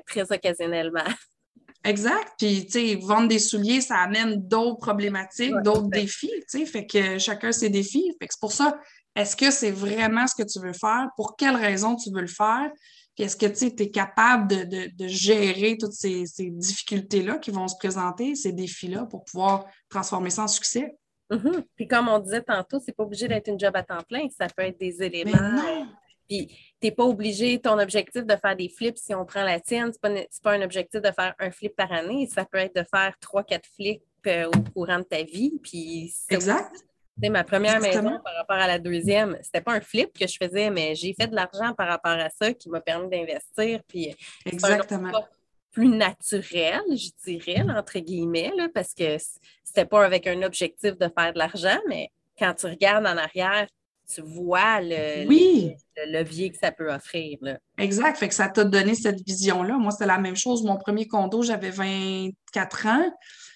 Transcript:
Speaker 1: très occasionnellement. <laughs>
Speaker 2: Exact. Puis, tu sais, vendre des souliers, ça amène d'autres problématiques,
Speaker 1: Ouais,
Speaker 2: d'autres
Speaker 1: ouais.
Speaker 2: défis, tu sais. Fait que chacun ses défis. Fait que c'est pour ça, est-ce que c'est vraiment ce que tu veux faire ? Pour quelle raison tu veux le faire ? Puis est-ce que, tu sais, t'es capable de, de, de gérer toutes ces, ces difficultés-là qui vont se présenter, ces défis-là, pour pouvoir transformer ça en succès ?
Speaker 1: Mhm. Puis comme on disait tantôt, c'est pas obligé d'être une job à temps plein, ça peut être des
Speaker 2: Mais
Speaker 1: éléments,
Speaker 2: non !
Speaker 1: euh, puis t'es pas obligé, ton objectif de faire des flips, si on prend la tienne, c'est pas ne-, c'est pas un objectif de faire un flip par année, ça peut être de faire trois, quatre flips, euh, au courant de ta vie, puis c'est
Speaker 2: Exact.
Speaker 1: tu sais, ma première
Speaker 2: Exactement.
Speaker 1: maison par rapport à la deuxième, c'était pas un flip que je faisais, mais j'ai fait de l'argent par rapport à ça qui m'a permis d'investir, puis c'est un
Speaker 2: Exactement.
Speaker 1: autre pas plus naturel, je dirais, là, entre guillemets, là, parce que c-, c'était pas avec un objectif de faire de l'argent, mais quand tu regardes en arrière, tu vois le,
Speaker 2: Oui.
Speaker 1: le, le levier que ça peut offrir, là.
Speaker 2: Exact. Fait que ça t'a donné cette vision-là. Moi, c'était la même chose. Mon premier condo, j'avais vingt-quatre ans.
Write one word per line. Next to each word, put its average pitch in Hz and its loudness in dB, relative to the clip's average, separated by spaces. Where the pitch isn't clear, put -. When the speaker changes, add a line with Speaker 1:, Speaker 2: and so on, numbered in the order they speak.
Speaker 1:
très 196 -4
occasionnellement. 170 -2
<laughs> - -12
Speaker 2:
Exact. 220 0
Puis, 202 2
tu - -18
sais, 233 2
vendre 208 4
des 220 4
souliers, 220 2
ça 247 0
amène 214 2
d'autres 226 2
problématiques, 202 -2
Speaker 1:
Ouais, 196 0
Speaker 2:
d'autres 208 4
Speaker 1:
ouais. 196 0
Speaker 2:
défis, 202 -4
tu 262 -4
sais. 311 -2
Fait 214 -8
que 190 2
chacun 214 -2
ses 220 2
défis. 202 2
Fait - -10
que - -10
c'est - -10
pour 214 -4
ça, 285 2
est-ce 208 -2
que 277 4
c'est 247 0
vraiment 220 0
ce - -2
que 214 -2
tu 202 -8
veux 180 -8
faire ? 226 0
Pour - -8
quelle 269 2
raison 214 0
tu 226 -8
veux 190 -4
le 175 -4
faire ? 226 0
Puis 214 -4
est-ce 202 -4
que, 214 2
tu 208 0
sais, 254 2
t'es 208 -2
capable 208 4
de, 190 2
de, 185 -6
de 185 -8
gérer 196 4
toutes 208 -4
ces, 180 -2
ces 180 -8
difficultés-là 196 -2
qui 311 -8
vont 190 -4
se 190 -10
présenter, 196 -4
ces 202 -2
défis-là, 185 -6
pour 202 -14
pouvoir 196 0
transformer 185 -4
ça 214 -2
en 214 -2
succès ? 277 -2
Speaker 1:
Mhm. 254 0
Puis 226 -8
comme 240 2
on 214 4
disait 202 -2
tantôt, 214 -2
c'est - -10
pas 220 -4
obligé 208 -4
d'être 220 -2
une 202 -4
job 196 2
à 185 -2
temps 170 -8
plein, 277 -4
ça 180 -2
peut 185 -6
être 185 -6
des 180 -4
Speaker 2:
Mais 190 -2
Speaker 1:
éléments, 196 2
Speaker 2:
non ! 311 -2
Speaker 1:
euh, 269 -10
puis 196 -6
t'es 214 0
pas 240 2
obligé, 220 2
ton 220 4
objectif 202 0
de 214 4
faire 196 0
des 180 -4
flips, 233 -4
si - -6
on 185 -4
prend 196 -4
la 180 0
tienne, 240 -2
c'est 226 -20
pas 208 2
ne-, 202 -4
c'est - -18
pas 208 4
un 202 2
objectif 185 -4
de 202 4
faire 185 -2
un 190 -4
flip - -8
par 190 -2
année, 190 -2
ça 190 -2
peut - -6
être 185 -2
de 175 0
faire 190 2
trois, 196 -2
quatre 180 -4
flips, 208 -6
euh, 170 2
au 165 -6
courant 180 -2
de 185 -6
ta 160 -4
vie, 196 -2
puis 165 -10
c'est - -4
Speaker 2:
Exact. 202 0
Speaker 1:
tu 370 -20
sais, 208 0
ma 190 2
première 208 2
Speaker 2:
Exactement. 214 2
Speaker 1:
maison - -8
par 175 -10
rapport 165 -2
à 190 4
la 180 2
deuxième, 175 0
c'était - -4
pas 240 -2
un 208 0
flip - -2
que 190 0
je - -10
faisais, 190 0
mais 156 -2
j'ai 175 -6
fait 226 -2
de 220 -6
l'argent 202 -2
par 190 -2
rapport 170 0
à 165 0
ça 214 0
qui - -14
m'a 165 -4
permis 170 -4
d'investir, 180 -4
puis 160 -8
c'est - -6
un 180 -4
Speaker 2:
Exactement. 196 2
Speaker 1:
autre 220 -2
pas 214 -4
plus 233 6
naturel, 196 0
je 226 -2
dirais, 175 -2
là, 214 0
entre 202 -6
guillemets, 170 -2
là, 339 0
parce 190 -4
que 156 -2
c-, - -12
c'était - 0
pas 208 6
avec 185 4
un 180 -2
objectif 185 -2
de 180 2
faire 170 2
de 170 -6
l'argent, 190 0
mais 196 -4
quand 185 0
tu - -6
regardes 196 4
en 180 2
arrière, 185 0
tu 165 -10
vois 175 2
le, 151 -2
Speaker 2:
Oui. 302 8
Speaker 1:
le, 151 -6
le 156 -2
levier 165 -4
que 170 -12
ça 170 0
peut 156 -4
offrir, 147 -8
là. 135 -8
Speaker 2:
Exact. 202 2
Fait 190 -2
que - -2
ça 196 2
t'a 208 4
donné 196 4
cette 208 0
vision-là. 190 0
Moi, 208 2
c'était 208 -4
la 190 4
même 190 -2
chose. 240 0
Mon 196 2
premier 214 -2
condo, 214 0
j'avais 196 -2
vingt-quatre 190 -4
ans. 311 4